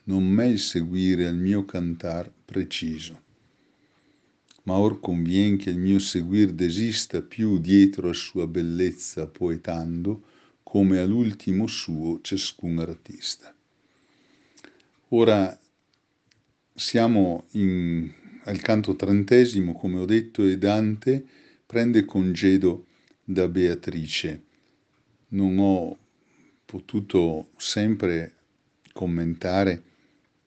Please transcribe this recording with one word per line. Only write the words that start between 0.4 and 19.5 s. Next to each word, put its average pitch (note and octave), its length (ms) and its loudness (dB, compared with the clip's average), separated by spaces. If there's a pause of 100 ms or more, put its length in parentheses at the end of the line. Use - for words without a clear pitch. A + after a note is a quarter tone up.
il A2 120 2
seguire F2+ 680 0
al E2+ 100 -4
mio F#2+ 280 0
cantar E2+ 680 -6 (120)
preciso. D#2+ 760 -8 (1400)
Ma F#2 140 -2
or G#2 220 0
convien F#2 560 0
che F#2+ 140 -4
il F2+ 80 -4
mio G2 200 2
seguir F#2+ 540 0
desista F2+ 680 -4
più G#2+ 380 -2
dietro G2 500 6
a E2+ 60 -2
sua - 320 -6
bellezza E2+ 800 -4
poetando, E2+ 960 -6 (400)
come F#2+ 360 2
all'ultimo G#2 680 0
suo E2 560 -6
ciascun F2 560 -6
artista. - 760 -10 (1500)
Ora A2 500 2 (1160)
siamo A2+ 800 2
in, F2 580 0 (340)
al G2+ 160 -6
canto G#2+ 340 0
trentesimo, G2+ 800 4